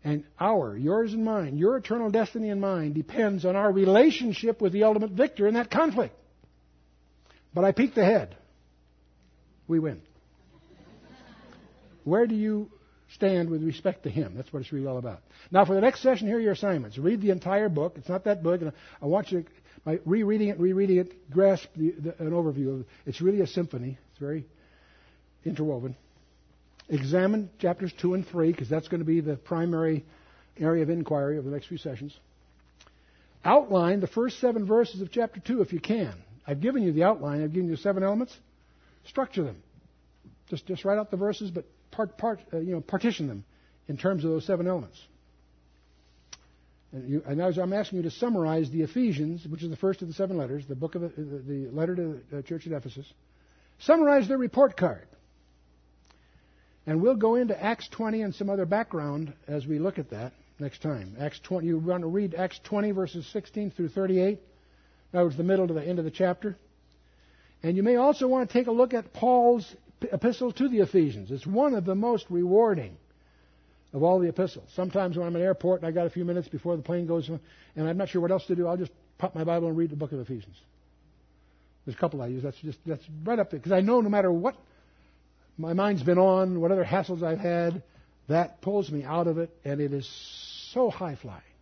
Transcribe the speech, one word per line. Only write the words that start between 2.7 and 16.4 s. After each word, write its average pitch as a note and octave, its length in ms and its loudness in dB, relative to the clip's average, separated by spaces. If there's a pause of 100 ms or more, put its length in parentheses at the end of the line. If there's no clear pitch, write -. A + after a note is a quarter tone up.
depends G3 500 -2
on F3+ 140 2
our G3+ 140 4
relationship A3+ 880 4
with F#3+ 100 2
the G3+ 120 2
ultimate G#3+ 280 4
victor G#3 340 0
in G#3+ 100 4
that A#3 140 -2
conflict. C4 460 2 (1400)
But F3 120 4
I F#3+ 80 4
peeked B3 240 2
ahead. G3 400 4 (1300)
We E3 120 2
win. C#3+ 220 -4 (2000)
Where A3 220 4
do A3 80 0
you G#3+ 360 0 (380)
stand F3+ 400 2
with D#3 120 -2
respect D#3+ 420 -4
to D3 60 -4
him? G2+ 260 -4
That's B2+ 180 -12
what C#3 80 -6
it's - 100 -10
really C3+ 160 -4
all B2+ 100 -4
about. A#2+ 240 -10 (300)
Now, F#3 140 8
for F#3+ 100 2
the G3 60 4
next B3 200 4
session, A3 260 2
here A3+ 100 0
are - 20 0
your G#3+ 140 2